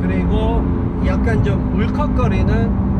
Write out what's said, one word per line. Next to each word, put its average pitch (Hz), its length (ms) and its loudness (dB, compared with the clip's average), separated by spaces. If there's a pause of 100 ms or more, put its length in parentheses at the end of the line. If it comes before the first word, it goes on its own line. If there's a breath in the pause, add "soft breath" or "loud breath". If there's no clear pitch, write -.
그리고 - 600 0 (440)
약간 - 360 0
좀 - 320 0
울컥거리는 208 1300 0